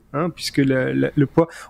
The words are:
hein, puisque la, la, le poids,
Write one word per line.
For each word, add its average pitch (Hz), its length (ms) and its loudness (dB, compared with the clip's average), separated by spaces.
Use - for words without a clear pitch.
hein, 160 180 -2
puisque - 280 -8
la, 135 360 2
la, 135 200 0
le 139 120 2
poids, 165 220 2